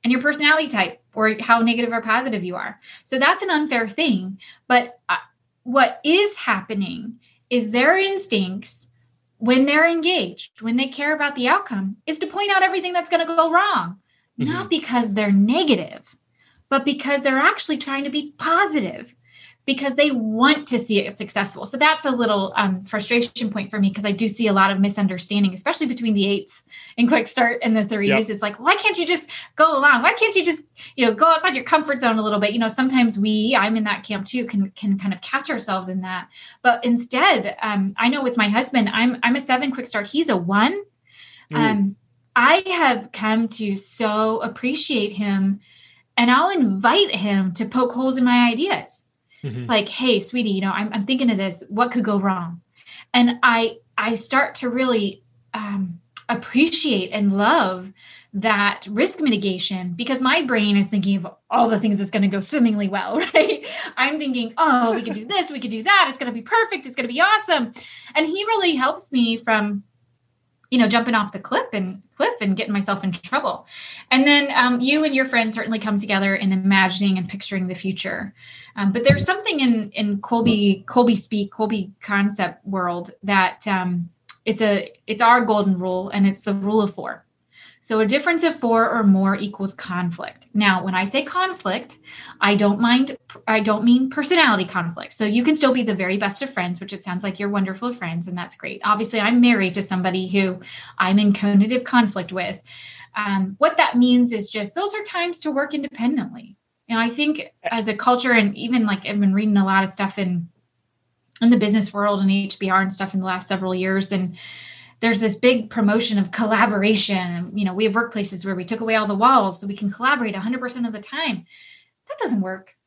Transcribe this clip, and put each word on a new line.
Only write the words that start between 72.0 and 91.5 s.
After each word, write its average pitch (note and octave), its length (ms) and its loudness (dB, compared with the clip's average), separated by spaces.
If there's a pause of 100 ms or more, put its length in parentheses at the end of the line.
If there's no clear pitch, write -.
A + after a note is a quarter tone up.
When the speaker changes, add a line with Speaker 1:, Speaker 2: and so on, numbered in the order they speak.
Speaker 1:
cliff A#4+ 240 0
and G3 160 0
getting G#3+ 160 -6
myself G3 320 -4
in F#3 80 -2
trouble. - 540 -4 (440)
And C4 160 4
then, C#4+ 280 4
um, B3 260 2
you D4 240 2
and C#4+ 100 0
your C4 120 2
friends A3+ 280 0
certainly A3+ 240 -4
come G#3 200 -2
together G3 360 0
in G3 180 0
imagining F#3+ 680 2
and F3+ 100 -6
picturing G3 400 -6
the F#3 60 -6
future. F#3+ 600 -8 (400)
Um, G3+ 180 0
but A#3 120 -2
there's C4+ 200 4
something F#4+ 360 -2
in, A3+ 320 0
in G#3 280 -4
Kolbe, G#3+ 640 2
Kolbe A#3+ 300 4
speak, G3+ 360 -4
Kolbe G#3 400 -4 (100)
concept G3+ 640 -2
world F3 460 -4 (100)
that, F#3+ 460 2
um, F3+ 420 -2 (340)
it's G#3+ 160 -2
a, G#3 320 0 (140)
it's G#3+ 160 -2
our A#3 220 6
golden G3+ 340 2
rule, F#3 320 -4
and G3 160 2
it's G3 160 0
the G3+ 120 -2
rule G3+ 260 0
of G3+ 120 0
four. - 320 -10 (560)
So A3 200 -2
a G#3+ 60 4
difference D4 360 2
of E4 120 2
four A3+ 360 2
or A#3 140 0
more F#3+ 320 4
equals G3 360 -6
conflict. - 840 -8
Now, G3 300 2
when F#3 120 -2
I F#3+ 80 0
say C4+ 180 0
conflict, F4 720 -4 (440)